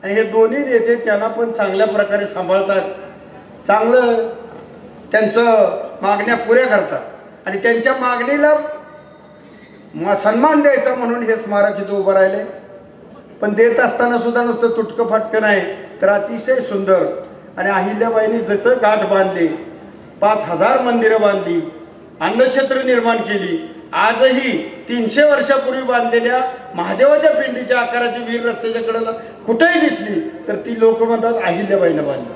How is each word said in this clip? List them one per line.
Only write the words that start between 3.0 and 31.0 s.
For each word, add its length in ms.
चांगलं 640
त्यांचं 580
मागण्या 340
पुऱ्या 320
करतात 340
आणि 120
त्यांच्या 360
मागणीला 600
म-, 180
सन्मान 480
द्यायचा 340
म्हणून 280
हे 120
स्मारक 440
इथं 200
उभं 140
राहिले. 300
पण 120
देत 260
असताना 380
सुद्धा 260
नुसतं 240
तुटकं 400
फाटकं 340
नाही, 200
तर 80
अतिशय 460
सुंदर. 500
आणि 120
अहिल्याबाईंनी 680
जसं 320
गाठ 240
बांधली, 420
पाच 220
हजार 380
मंदिरं 400
बांधली, 500
अन्नछत्र 600
निर्माण 340
केली. 580
आजही 640
तीनशे 340
वर्षापूर्वी 580
बांधलेल्या 680
महादेवाच्या 560
पिंडीच्या 480
आकाराची 400
विहीर 260
रस्त्याच्या 360
कडेला 300
कुठेही 320
दिसली 680
तर 80
ती 240
लोक 240